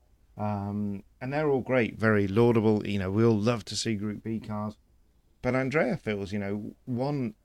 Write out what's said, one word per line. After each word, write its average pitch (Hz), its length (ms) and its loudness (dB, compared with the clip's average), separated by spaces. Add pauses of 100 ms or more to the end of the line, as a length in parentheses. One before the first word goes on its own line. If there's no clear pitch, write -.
(380)
um, 104 680 -4 (180)
and 127 120 -6
they're 151 160 0
all 135 120 2
great, 123 360 0
very 104 300 4
laudable. 110 600 4
You 101 120 -2
know, 95 120 -2
we 107 120 4
all 113 140 6
love 110 280 0
to 107 100 -12
see 113 200 -2
Group 104 280 -6
B 113 160 -4
cars, 107 360 -8 (680)
but 127 140 0
Andrea 147 420 0
feels, 101 340 -4
you 104 80 -4
know, 104 340 -6 (120)
one 131 600 -4